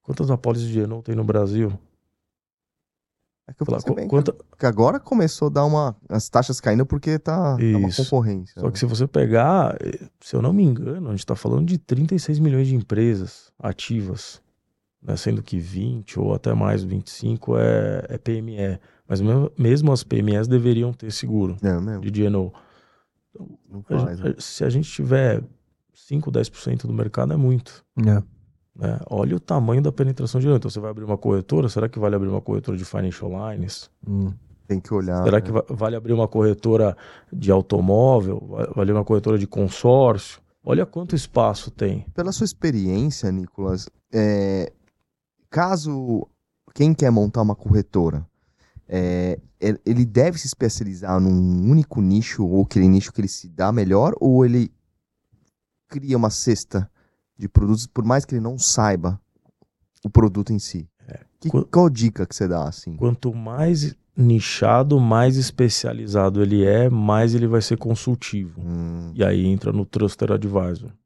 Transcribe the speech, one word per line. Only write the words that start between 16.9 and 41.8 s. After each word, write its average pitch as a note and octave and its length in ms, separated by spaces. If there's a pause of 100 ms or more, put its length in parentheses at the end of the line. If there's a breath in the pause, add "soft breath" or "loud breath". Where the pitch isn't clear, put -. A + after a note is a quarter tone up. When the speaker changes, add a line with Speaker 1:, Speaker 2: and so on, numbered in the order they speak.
Speaker 1:
e - 40
cinco A2+ 460
é, G#2+ 500
é A#2 100
P A2+ 200
M A2+ 200
E. G2 220 (260 soft breath)
Mas F#2+ 140
mesmo, A#2+ 380
mesmo C#3 340
as B2 140
P A2+ 140
M G#2 140
Es G#2+ 140
deveriam A#2+ 460
ter A2 180
seguro G#2 500
Speaker 2:
É F#2 200
mesmo? G#2 180
Speaker 1:
de G2+ 100
D G#2 140
N G2+ 140
O. F#2 160 (1160 soft breath)
Speaker 2:
Não G2+ 200
Speaker 1:
A - 100
Speaker 2:
faz, F#2 200
Speaker 1:
gen-, F#2 100
Speaker 2:
né? - 100
Speaker 1:
se - 240
a - 60
gente C#3+ 200
tiver B2+ 540 (500)
cinco, C#3+ 380
dez A2+ 160
por - 140
cento A#2+ 260
do A#2 60
mercado, A2+ 400
é D#3 40
muito. B2+ 460 (160)
Speaker 3:
É. G#2 240 (520)
Speaker 1:
Né? G#2+ 320
Olha B2+ 280
o F3 40
tamanho C3 440
da D3 80
penetração C3 480
de C3+ 80
D D3 40
N C3+ 40
O. - 20
Então, G#2+ 140
você G#2 80
vai G#2 100
abrir G#2+ 140
uma G#2 140
corretora, A2+ 500
será A2 220
que A2+ 100
vale G#2 160
abrir G2 140
uma G2 120
corretora G#2 360
de F#2 80
financial G2 440 (220)
lines? F#2+ 380 (180)
Speaker 3:
Hum. G2 240 (340)
Speaker 2:
Tem F#2+ 140
que - 140
olhar, F2+ 320
Speaker 1:
Será G2+ 120
Speaker 2:
né? A2 40
Speaker 1:
que G2 100
va-, A2 180
vale A2 280
abrir A2+ 160
uma A2+ 160
corretora G#2+ 640 (360 loud breath)
de G2 200
automóvel? G2 880 (100)
Va-, G#2+ 240
vale G2 200
uma G#2+ 100
corretora G#2+ 340
de G2+ 80
consórcio? A#2+ 960 (240)
Olha C#3+ 220
quanto F3 280
espaço A2+ 560
tem. G2+ 360 (100)